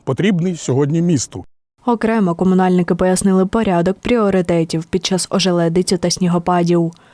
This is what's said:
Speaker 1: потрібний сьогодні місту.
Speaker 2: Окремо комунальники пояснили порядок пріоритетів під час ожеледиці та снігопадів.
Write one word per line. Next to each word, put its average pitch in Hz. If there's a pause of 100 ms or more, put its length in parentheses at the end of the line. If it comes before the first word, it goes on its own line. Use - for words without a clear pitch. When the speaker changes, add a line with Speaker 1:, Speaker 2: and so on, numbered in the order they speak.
Speaker 1:
потрібний 175
сьогодні 147
місту. 147 (400)
Speaker 2:
Окремо 226
комунальники 180
пояснили 185
порядок 190
пріоритетів 185
під -
час 185
ожеледиці 175
та 175
снігопадів. 175 (220)